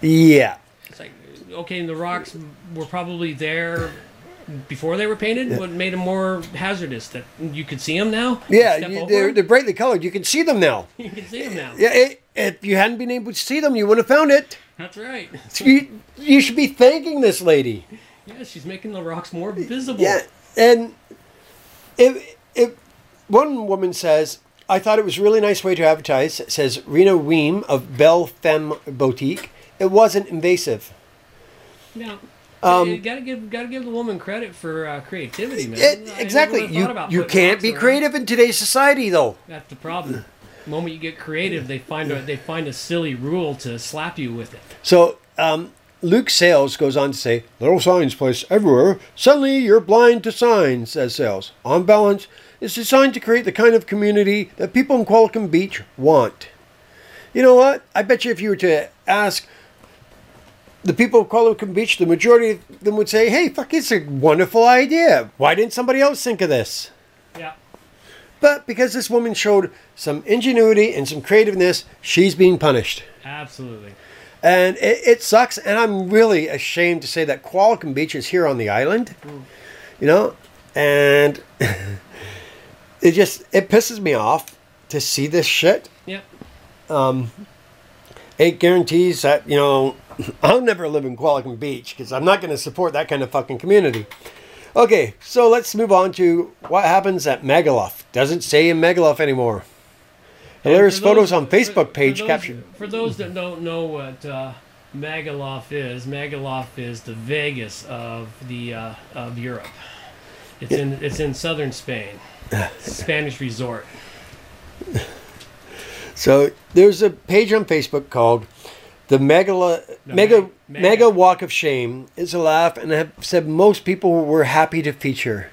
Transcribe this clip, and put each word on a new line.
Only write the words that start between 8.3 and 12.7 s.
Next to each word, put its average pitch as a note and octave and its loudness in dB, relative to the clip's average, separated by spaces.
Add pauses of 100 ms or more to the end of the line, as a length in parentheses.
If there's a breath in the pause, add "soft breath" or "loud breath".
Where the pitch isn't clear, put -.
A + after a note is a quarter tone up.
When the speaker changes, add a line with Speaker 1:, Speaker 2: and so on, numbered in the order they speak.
Speaker 2:
You G3+ 6
Speaker 1:
Yeah, G#3+ 4
Speaker 2:
step F#3+ -6
Speaker 1:
you, G3 -8
Speaker 2:
over F3+ -4
Speaker 1:
they're, G3+ 2
Speaker 2:
'em? - -6
Speaker 1:
they're G3 2
brightly A3+ 2
colored. A3 -2
You F3 -6
can F#3 -8
see D#4+ -2
them C#4+ 0
now. A2+ 0
Speaker 2:
<laughs> - -20
You A3+ -16
can G3 -18
see A#3+ -14
'em A3 -12
now. C3+ -12
Speaker 1:
Yeah, A#3 2
it, C4 2 (140)
if G3+ -6
you G3 -2